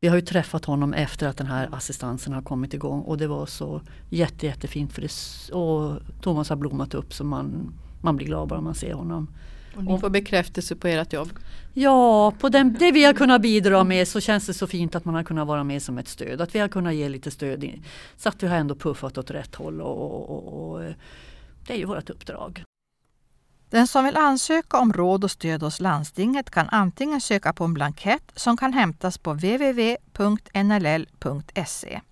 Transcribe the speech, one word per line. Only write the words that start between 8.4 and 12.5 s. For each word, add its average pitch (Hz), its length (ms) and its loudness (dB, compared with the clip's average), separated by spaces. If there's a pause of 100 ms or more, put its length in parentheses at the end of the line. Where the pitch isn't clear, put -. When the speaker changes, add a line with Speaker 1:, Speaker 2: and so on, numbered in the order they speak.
Speaker 1:
bara 147 120 -4
man 160 140 -6
ser - 180 -6
honom. 165 340 -6 (480)
Speaker 2:
Och 202 80 -6
ni 185 80 0
Speaker 1:
Och 190 100 2
Speaker 2:
får 202 80 0
bekräftelse 190 680 -2
på 180 120 -4
ert 165 260 0
jobb. 156 160 -6 (440)
Speaker 1:
Ja, 247 640 8
på 269 100 4
den, 262 300 6